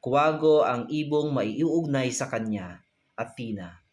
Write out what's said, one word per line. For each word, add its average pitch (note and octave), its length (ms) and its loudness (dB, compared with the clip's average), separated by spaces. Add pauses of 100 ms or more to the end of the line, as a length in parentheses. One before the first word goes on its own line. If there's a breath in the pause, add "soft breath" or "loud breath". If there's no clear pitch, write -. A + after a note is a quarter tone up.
Kuwago D3+ 640 4
ang A#2+ 240 -2
ibong D3+ 460 0
maiuugnay C#3 760 0
sa B2+ 240 -4
kanya. G#2 480 -6 (380)
Athena. G#2+ 720 -10